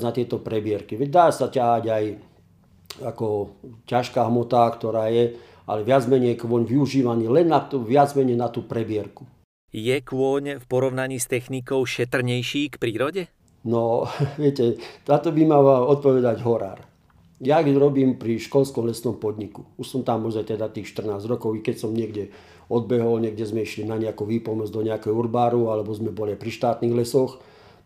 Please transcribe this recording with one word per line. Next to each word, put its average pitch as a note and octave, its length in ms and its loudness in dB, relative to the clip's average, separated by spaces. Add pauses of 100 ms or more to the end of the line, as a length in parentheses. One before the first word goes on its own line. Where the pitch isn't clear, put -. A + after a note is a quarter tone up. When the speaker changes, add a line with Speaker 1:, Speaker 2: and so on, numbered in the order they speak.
Speaker 1:
na A#2 80 0
tieto A#2+ 260 -2
prebierky. G#2+ 640 -4
Veď C#3+ 100 -2
dá E3+ 220 6
sa B2+ 160 0
ťahať A#2 400 2
aj A2 180 0 (960)
ako G#2+ 560 -4 (320)
ťažká B2 400 0
hmota, A#2+ 420 4
ktorá A2 440 -2
je, A#2 240 2 (320)
ale G#2 160 -4
viac C3 240 4
menej B2 260 4
kôň A#2 300 0
využívaný B2 640 2
len E3 180 4
na D3 140 4
tú, C3+ 240 -4
viac C#3 320 4
menej B2+ 180 2
na A#2+ 140 0
tú A#2 160 -8
prebierku. G#2+ 580 -6 (460)
Speaker 2:
Je B2 320 -2
kôň C3+ 560 -2
v B2 80 -18
porovnaní C3 560 -2
s - 80 -6
technikou C3 560 -2
šetrnejší B2 880 -2
k - 80 -16
prírode? C3+ 480 -4 (320)
Speaker 1:
No, A#2 560 0
<laughs> C#3+ 240 -2
viete, C3 400 2 (240)
na C#3+ 160 4
to E3+ 80 -2
by D#3+ 160 4
mal D3 180 8 (240)
odpovedať C3 540 4
horár. G#2+ 480 -2 (500)
Ja D3 240 2
robím C3+ 560 4
pri A2+ 160 -2
školskom C3+ 480 0
lesnom A#2 320 -2
podniku. G#2 480 -8 (160)
Už B2+ 80 -10
som B2+ 160 -6
tam A2+ 240 -2
ozaj A2 240 -4
teda G#2+ 160 -4
tých G#2+ 240 -12
štrnásť G2+ 320 -6
rokov, A2+ 320 -4
i G#2+ 80 -8
keď A#2 240 -6
som A2 80 -4
niekde G#2 400 -6 (320)
odbehol, A#2 560 0
niekde A2 240 -4
sme A2 160 -4
išli G#2+ 240 -8
na A2 80 -6
nejakú G#2+ 320 -6
výpomoc A2 400 -4
do G#2+ 160 -4
nejakého A2 320 -2
urbáru, A#2 560 0
alebo G#2+ 240 -4
sme G#2+ 160 -6
boli G#2 240 -6
pri A2 160 -10
štátnych A#2 400 -2
lesoch. A#2+ 480 0 (460)